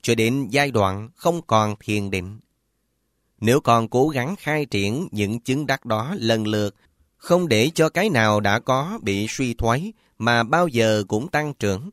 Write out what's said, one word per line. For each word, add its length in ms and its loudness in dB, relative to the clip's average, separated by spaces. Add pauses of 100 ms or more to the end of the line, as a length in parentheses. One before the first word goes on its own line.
cho 120 0
đến 360 0
giai 200 0
đoạn 440 -2
không 320 -2
còn 340 2
thiền 300 -4
định. 280 -6 (1000)
Nếu 200 4
còn 280 2
cố 200 2
gắng 280 -4
khai 300 -4
triển 440 -2
những 300 -4
chứng 260 -2
đắc 180 -4
đó 340 -4
lần 280 0
lượt, 280 -2 (420)
không 320 0
để 260 4
cho 140 4
cái 220 0
nào 300 4
đã 180 2
có 440 -2
bị 260 -2
suy 260 -6
thoái 380 -2 (260)
mà 240 2
bao 260 2
giờ 400 2
cũng 200 -2
tăng 260 -4
trưởng 380 -4